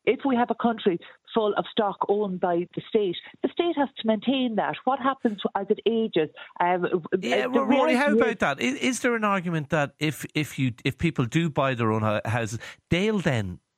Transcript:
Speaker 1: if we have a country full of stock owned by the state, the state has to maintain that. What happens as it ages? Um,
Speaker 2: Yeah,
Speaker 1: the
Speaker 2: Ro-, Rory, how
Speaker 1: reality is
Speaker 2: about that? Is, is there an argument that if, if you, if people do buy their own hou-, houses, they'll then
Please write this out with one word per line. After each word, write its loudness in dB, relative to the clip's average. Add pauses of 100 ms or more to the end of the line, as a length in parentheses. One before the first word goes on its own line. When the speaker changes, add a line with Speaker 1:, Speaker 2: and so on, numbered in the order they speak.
Speaker 1:
if 2
we 2
have 2
a 0
country 0 (340)
full 2
of 0
stock 0 (120)
owned 0
by 0
the -6
state, 0 (260)
the -2
state -2
has 0 (100)
to -6
maintain 0
that. 0
What 0
happens -2 (160)
as -2
it 0
ages? 0 (300)
Um, 2 (180)
Speaker 2:
Yeah, 0
Speaker 1:
the -
Speaker 2:
Ro-, 2
Rory, 4
how 2
Speaker 1:
reality -
is 4
Speaker 2:
about 0
that? 0
Is, 0
is -2
there 2
an -2
argument -2
that 0
if, -4
if -4
you, 0 (100)
if 0
people 0
do 0
buy 0
their 2
own 2
hou-, 2
houses, -2 (280)
they'll 0
then -2 (200)